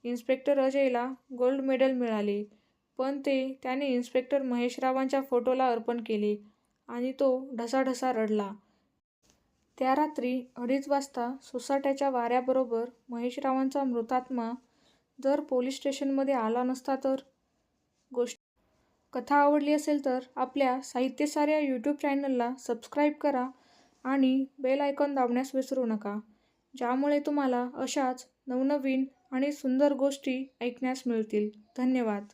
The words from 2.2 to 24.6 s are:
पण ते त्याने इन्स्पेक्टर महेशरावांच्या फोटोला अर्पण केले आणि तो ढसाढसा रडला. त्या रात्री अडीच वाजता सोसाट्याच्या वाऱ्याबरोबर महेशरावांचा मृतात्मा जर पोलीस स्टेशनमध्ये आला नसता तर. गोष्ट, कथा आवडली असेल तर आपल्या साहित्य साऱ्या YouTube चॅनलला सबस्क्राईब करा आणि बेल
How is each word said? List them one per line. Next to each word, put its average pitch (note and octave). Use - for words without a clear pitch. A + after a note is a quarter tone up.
पण C#4
ते C4+
त्याने C4+
इन्स्पेक्टर B3+
महेशरावांच्या C4
फोटोला B3+
अर्पण A#3
केले G#3
आणि A#3+
तो C4
ढसाढसा B3+
रडला. G#3+
त्या C4
रात्री C4
अडीच C4+
वाजता C4+
सोसाट्याच्या C#4
वाऱ्याबरोबर B3
महेशरावांचा C4
मृतात्मा A#3+
जर D#4+
पोलीस C4+
स्टेशनमध्ये C4+
आला A#3
नसता C4
तर. C4+
गोष्ट, A#3+
कथा C4+
आवडली C#4+
असेल D4
तर B3+
आपल्या C4
साहित्य C4
साऱ्या D4+
YouTube C#4
चॅनलला C#4
सबस्क्राईब D4
करा C#4
आणि C4
बेल C4+